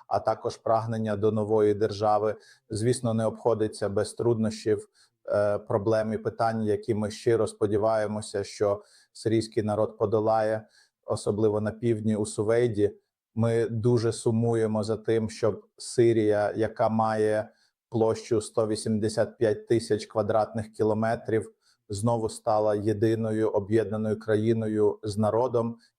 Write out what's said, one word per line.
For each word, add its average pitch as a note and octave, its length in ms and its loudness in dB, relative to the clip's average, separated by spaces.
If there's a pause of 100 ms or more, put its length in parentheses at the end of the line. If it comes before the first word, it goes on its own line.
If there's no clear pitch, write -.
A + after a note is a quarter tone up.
а G#2 120 0
також A2+ 360 -2
прагнення A2 600 0
до G#2+ 160 2
нової G#2+ 420 4
держави. G#2 600 0 (340)
Звісно, A2+ 440 -2
не A2+ 120 0
обходиться A2 640 0
без G2 260 -2
труднощів, A2 760 0 (400)
е, G#2 300 2
проблем A2 540 0
і G#2 60 -4
питань, A2+ 440 -2
які G#2 320 0
ми G#2 160 -2
щиро A2 360 0
сподіваємося, G#2+ 1000 -2
що G2+ 380 -2 (300)
сирійський A2+ 500 0
народ G#2+ 360 -2
подолає, A2 680 0 (420)
особливо G#2+ 520 0
на G#2+ 100 -2
півдні, A2 460 0
у G#2 100 -2
Сувейді. G#2+ 640 0 (440)
Ми A2+ 340 0
дуже A#2 440 2
сумуємо A2+ 720 0
за G#2+ 140 -2
тим, A2 340 0
щоб - 360 -2 (100)
Сирія, G#2+ 800 2
яка A2 320 0
має G#2+ 600 0 (420)
площу A2 500 0
сто A2 280 -2
вісімдесят G#2+ 720 -2
п'ять G#2 300 0
тисяч A2+ 380 0
квадратних G#2+ 680 -2
кілометрів, A2 800 -2 (360)
знову A2+ 400 -2
стала G#2+ 460 0
єдиною A2 720 0
об'єднаною G#2+ 720 0
країною G#2+ 840 0
з G#2+ 160 -4
народом, A#2 580 0 (220)